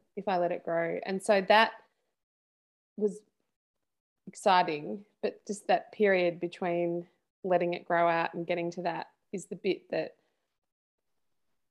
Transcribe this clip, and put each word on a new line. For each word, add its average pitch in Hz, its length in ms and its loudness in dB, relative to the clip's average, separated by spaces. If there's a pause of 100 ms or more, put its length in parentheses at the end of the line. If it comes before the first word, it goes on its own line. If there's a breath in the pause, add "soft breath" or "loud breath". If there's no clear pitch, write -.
(140)
if 190 120 -12
I 190 100 0
let 175 140 0
it - 120 -8
grow." 170 420 -2
And 190 160 -4
so 202 200 2
that 208 320 4 (1200)
was 202 240 -2 (1040)
exciting, 180 800 0 (160)
but - 240 -4
just - 220 -8
that 180 240 0
period 180 480 2
between 175 680 -4 (360)
letting 175 300 2
it - 120 -8
grow 170 220 2
out 170 260 0
and 170 140 -8
getting 175 240 -4
to 180 120 -10
that 165 280 -6 (200)
is 190 160 -10
the 202 80 -12
bit - 340 -4
that - 260 -4 (1600)